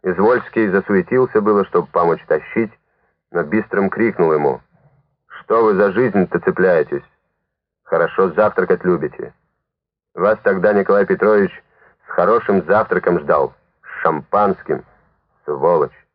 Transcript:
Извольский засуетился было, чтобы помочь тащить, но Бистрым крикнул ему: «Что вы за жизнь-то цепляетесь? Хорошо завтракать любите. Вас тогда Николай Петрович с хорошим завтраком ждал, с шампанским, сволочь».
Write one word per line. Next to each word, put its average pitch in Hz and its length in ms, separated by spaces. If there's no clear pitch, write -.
Извольский 107 640
засуетился 104 720
было, 101 240
чтобы 87 220
помочь 85 380
тащить, 101 460
но 82 120
Бистрым 98 460
крикнул 92 440
ему: 71 280
«Что 113 380
вы 104 100
за 98 160
жизнь-то 98 480
цепляетесь? 87 640
Хорошо 82 460
завтракать 92 560
любите. 78 480
Вас 95 280
тогда 98 320
Николай 101 320
Петрович 98 460
с - 40
хорошим 98 540
завтраком 90 540
ждал, 73 340
с - 180
шампанским, 80 840
сволочь». 73 680